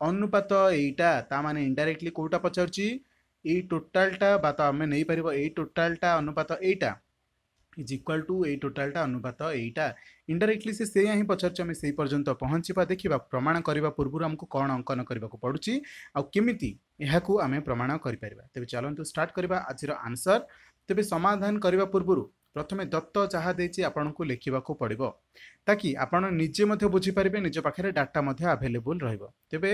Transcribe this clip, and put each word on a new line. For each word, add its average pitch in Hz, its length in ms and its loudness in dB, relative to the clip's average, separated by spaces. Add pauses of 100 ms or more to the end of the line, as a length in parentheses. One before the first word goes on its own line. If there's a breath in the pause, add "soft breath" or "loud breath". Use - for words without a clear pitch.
ଅନୁପାତ 196 500 0 (220)
ଏଇଟା, 147 380 2 (100)
ତା 139 200 -4
ମାନେ 151 220 -2
ଇନଡାଇରେକ୍ଟଲି 156 480 0
କୋଉଟା 160 260 -2
ପଚାରୁଛି? 185 500 0 (580 soft breath)
ଏଇ 175 160 2
ଟୋଟାଲଟା 185 760 0
ବା 151 140 2
ତ 143 100 -4
ଆମେ 147 240 2
ନେଇପାରିବ 160 480 0
ଏଇ 143 160 -2
ଟୋଟାଲଟା 170 680 -2
ଅନୁପାତ 151 440 -2
ଏଇଟା। 185 300 0 (840)
is 131 140 -10
equal 156 300 -4
to 170 140 -4 (100)
ଏଇ 143 140 0
ଟୋଟାଲଟା 143 480 -4
ଅନୁପାତ 123 320 -6 (160)
ଏଇଟା। 120 300 -2 (440 loud breath)
ଇନଡାଇରେକ୍ଟଲି 214 440 0
ସେ 214 120 -4
ସେଇଆ 208 300 4
ହିଁ 208 160 2
ପଚାରୁଛି, 180 300 0
ଆମେ 170 120 -4
ସେଇ 147 260 -2
ପର୍ଯ୍ୟନ୍ତ 143 300 0 (140)
ପହଞ୍ଚିବା। 170 420 0
ଦେଖିବା 175 320 0 (140)
ପ୍ରମାଣ 143 300 2
କରିବା 151 360 0
ପୂର୍ବରୁ 151 280 -2
ଆମକୁ 156 200 -4 (100)
କ'ଣ 139 160 2
ଅଙ୍କନ 127 320 -2
କରିବାକୁ 113 400 -6
ପଡ଼ୁଛି, 147 300 -2 (420 loud breath)
ଆଉ 143 80 2 (100)
କେମିତି 214 360 2 (320)
ଏହାକୁ 170 300 2 (100)
ଆମେ 139 260 0
ପ୍ରମାଣ 123 300 0
କରିପାରିବା। 107 460 -8 (100)
ତେବେ 120 120 -8
ଚାଲନ୍ତୁ 135 380 -6
ଷ୍ଟାର୍ଟ 160 340 -2
କରିବା 180 200 -2 (120)
ଆଜିର 139 220 -8 (160)
ଆନ୍ସର। 185 320 2 (500 loud breath)
ତେବେ 202 140 2
ସମାଧାନ 202 560 2
କରିବା 190 260 4
ପୂର୍ବରୁ 185 380 2 (300)
ପ୍ରଥମେ 190 320 -6
ଦତ୍ତ - 300 -4 (160)
ଯାହା 175 220 0
ଦେଇଛି 175 300 -2
ଆପଣଙ୍କୁ 151 400 -2
ଲେଖିବାକୁ 131 520 -2
ପଡ଼ିବ, 113 260 -4 (640 loud breath)
ତାକି 208 300 2
ଆପଣ 139 260 0 (100)
ନିଜେ 160 340 2
ମଧ୍ୟ 208 220 2
ବୁଝିପାରିବେ, 190 520 2
ନିଜ 160 200 -2
ପାଖରେ 160 320 -2
ଡାଟା 147 300 0
ମଧ୍ୟ 139 240 -2
ଆଭେଲେବୁଲ୍ 127 540 0
ରହିବ। 110 240 -4 (260)
ତେବେ 170 240 0